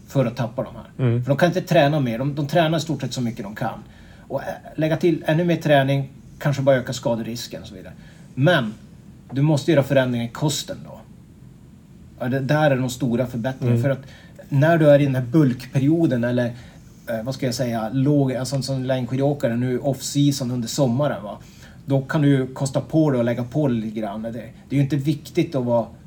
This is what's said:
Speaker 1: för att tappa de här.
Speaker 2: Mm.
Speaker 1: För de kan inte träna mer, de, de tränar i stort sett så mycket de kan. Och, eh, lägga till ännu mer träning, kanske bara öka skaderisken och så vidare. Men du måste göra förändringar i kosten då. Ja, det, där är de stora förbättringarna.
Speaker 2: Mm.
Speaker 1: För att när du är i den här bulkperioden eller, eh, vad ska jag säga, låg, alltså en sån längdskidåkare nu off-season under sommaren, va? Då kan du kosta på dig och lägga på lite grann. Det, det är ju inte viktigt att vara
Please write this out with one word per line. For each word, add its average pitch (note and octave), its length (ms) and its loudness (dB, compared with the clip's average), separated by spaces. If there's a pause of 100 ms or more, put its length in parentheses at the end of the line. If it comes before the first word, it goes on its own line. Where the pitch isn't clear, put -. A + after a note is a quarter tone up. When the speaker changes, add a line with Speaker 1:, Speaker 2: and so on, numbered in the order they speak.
Speaker 1:
för C3 180 0
att A2+ 100 -6
tappa A#2+ 260 -4
de - 140 -12
här. B2+ 320 -6
Speaker 2:
Mm. A#2+ 160 0
Speaker 1:
För B2 60 -2
de C#3+ 60 2
kan F3 120 4
inte F3 120 0
träna D#3 400 4
mer, A#2 180 -2
de, C#3+ 160 -4
de D3 120 -4
tränar D#3+ 320 2
i - 20 0
stort D#3 200 -4
sett B2 120 -6
så C#3 80 -6
mycket A#2 240 -4
de G2+ 100 -12
kan. G#2+ 240 -6 (500)
Och, C3 140 -6
eh, - 60 -10 (280)
lägga D#3 200 0
till E3 300 2
ännu D#3+ 180 2
mer E3+ 120 2
träning, C#3 520 2 (300)
kanske C#3 240 -2
bara C3+ 140 4
öka A#2+ 160 -4
skaderisken A2+ 720 -6
och - 60 -18
så G#2 60 -18
vidare. F#2 180 -18 (420)
Men B2+ 400 2 (560)
du C3 120 -2
måste D#3 300 2
göra C3+ 100 6
förändringar B2 440 0
i - 20 -10
kosten - 560 -4
då. - 160 -18 (1200)
Ja, B2 100 -4
det, C3+ 120 0
där D3+ 300 2
är C3+ 60 4
de B2+ 140 -2
stora B2 360 -2
förbättringarna. A#2+ 520 -2
Speaker 2:
Mm. A#2 40 0
Speaker 1:
För C#3 80 0
att - 160 -6 (420)
när D#3 300 4
du D#3 120 8
är C#3+ 100 10
i D3 40 2
den C3 100 0
här B2+ 80 0
bulkperioden C3 1040 2
eller, B2 220 0 (600)
eh, A2+ 160 -4
vad B2+ 100 -6
ska - 120 -4
jag A#2+ 80 -2
säga, A#2 380 -2
låg, C3+ 420 2
alltså B2+ 220 -4
en C3 60 -2
sån C3 240 -4
längdskidåkare C3 720 0
nu B2 220 0
off-season C#3 720 0
under A#2+ 180 -4
sommaren, B2 540 0
va? G#2 160 -12 (480)
Då C3+ 140 0
kan D3+ 220 -2
du C#3 240 4
kosta C3+ 340 -4
på D#3 300 2
dig C3 80 2
och A#2+ 60 2
lägga A#2+ 200 0
på D3 240 0
lite A2 320 -2
grann. G#2+ 220 -6
Det, A#2 100 -6
det A#2 80 -10 (300)
är C3 60 -2
ju C#3+ 40 4
inte C#3 160 0
viktigt D3+ 580 -2
att B2+ 100 -2
vara A#2 220 0 (200)